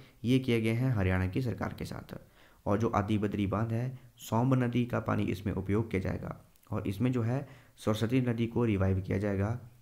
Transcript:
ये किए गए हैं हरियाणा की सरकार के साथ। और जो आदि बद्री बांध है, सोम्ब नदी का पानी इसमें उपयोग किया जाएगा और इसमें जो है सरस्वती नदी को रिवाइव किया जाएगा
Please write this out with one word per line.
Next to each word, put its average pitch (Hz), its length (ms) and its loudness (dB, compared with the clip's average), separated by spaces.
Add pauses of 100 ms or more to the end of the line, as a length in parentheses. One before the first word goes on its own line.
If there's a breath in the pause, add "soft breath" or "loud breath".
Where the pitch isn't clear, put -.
(240 loud breath)
ये 127 140 4
किए 127 220 2
गए 113 120 0
हैं 127 180 0
हरियाणा 92 360 2
की 110 160 -2
सरकार - 360 -4
के - 60 -8
साथ। - 300 -10 (520 soft breath)
और 101 120 4
जो 113 100 2
आदि 104 300 2
बद्री 101 280 0
बांध 110 260 0
है, 127 260 -4 (180 loud breath)
सोम्ब 127 380 2
नदी 123 320 2
का 117 140 -2
पानी 107 240 0
इसमें 95 280 -2
उपयोग 98 380 0
किया 95 120 0
जाएगा - 500 -6 (180)
और - 180 -4
इसमें 113 240 0
जो 123 100 0
है 123 260 -2 (280 loud breath)
सरस्वती 113 440 0
नदी 117 260 0
को 117 180 0
रिवाइव 95 360 2
किया 98 180 -2
जाएगा 101 420 0 (220)